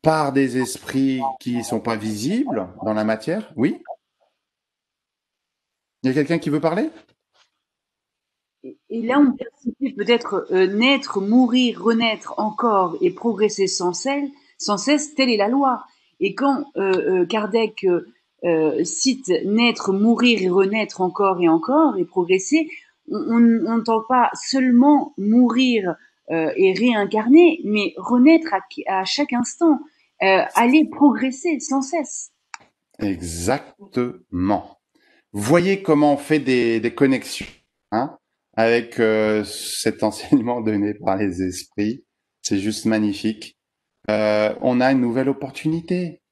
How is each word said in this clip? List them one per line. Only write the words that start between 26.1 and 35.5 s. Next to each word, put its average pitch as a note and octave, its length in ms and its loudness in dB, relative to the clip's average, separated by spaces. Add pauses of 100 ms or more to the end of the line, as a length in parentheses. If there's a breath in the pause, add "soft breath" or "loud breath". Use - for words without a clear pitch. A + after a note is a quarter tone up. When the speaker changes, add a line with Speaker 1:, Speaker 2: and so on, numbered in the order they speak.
Speaker 2:
euh, D#3+ 260 -2
et F#3+ 160 4
réincarner, A#3 920 4
mais G#3 320 -2
renaître C4+ 580 4
à, F#3 60 -2 (400)
à F#3+ 40 -4
chaque C#4+ 280 -4
instant, B3+ 480 0 (420 loud breath)
euh, F#3+ 200 4 (120)
aller B3 320 4
progresser C4 760 0
sans C4+ 220 -4
cesse. - 500 -8 (640)
Speaker 1:
Exactement. F#2+ 1800 -4 (540)
Voyez E3+ 500 0